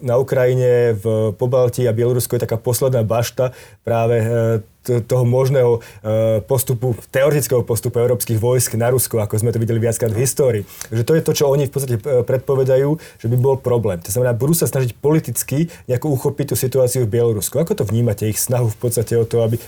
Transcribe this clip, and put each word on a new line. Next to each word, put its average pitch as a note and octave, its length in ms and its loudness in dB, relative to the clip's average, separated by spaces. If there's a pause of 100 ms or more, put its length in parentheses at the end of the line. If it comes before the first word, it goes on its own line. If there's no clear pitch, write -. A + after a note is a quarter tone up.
na A#2+ 160 0
Ukrajine, B2+ 800 2
v A2 400 0
Pobaltí B2 480 0
a A2 80 2
Bielorusko A#2+ 400 0
je A#2 80 0
taká A2+ 160 -2
posledná B2 480 0
bašta A#2+ 480 -2 (320)
práve, A#2 320 2
e, A2 80 0 (580)
t-, A#2+ 160 0
toho B2+ 240 0
možného, B2+ 540 2
e, A2 640 -2
postupu, B2+ 480 -2 (160)
teoretického C3+ 540 2
postupu A#2 400 -2
európskych A#2+ 340 0
vojsk B2 400 0
na A#2 140 2
Rusko, A#2+ 320 0
ako G#2 160 -4
sme A2+ 160 0
to A#2 80 0
videli A2+ 180 0
viackrát A2+ 320 -2
v A2 140 -2
histórii. B2+ 360 0 (280)
Že A2+ 160 -2
to D#3 100 2
je D#3+ 60 2
to, D#3 100 0
čo D#3 160 0
oni C#3 180 2
v - 60 -8
podstate, C3 240 -2
e, B2 300 0
predpovedajú, C3 640 2 (340)
že - 80 -6
by B2 100 2
bol C3+ 160 2
problém. A2 460 -2
To - 100 -12
znamená, B2 240 0
budú C3+ 160 0
sa E3 160 2
snažiť B2+ 300 -2
politicky D3+ 760 -2 (160)
nejako B2 240 -2
uchopiť C3+ 400 -4
tú B2 60 -2
situáciu B2+ 480 0
v G#2 100 -2
Bielorusku. A#2 460 0
Ako F3 160 -2
to A2+ 100 -2
vnímate, A2 400 0
ich G#2+ 140 -4
snahu B2 260 0
v G#2+ 100 -6
podstate A#2 380 -2
o A2+ 80 2
to, A2+ 220 0
aby A2+ 100 0 (120)